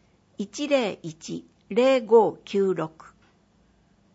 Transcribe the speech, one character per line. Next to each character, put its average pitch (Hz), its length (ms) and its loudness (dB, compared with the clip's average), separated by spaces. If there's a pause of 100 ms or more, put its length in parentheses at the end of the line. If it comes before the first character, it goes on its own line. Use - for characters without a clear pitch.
(380)
一 247 300 -8
零 254 340 -2
一 165 440 -14 (240)
零 254 300 2
五 214 440 4
九 196 300 0
六。 - 400 -10 (1000)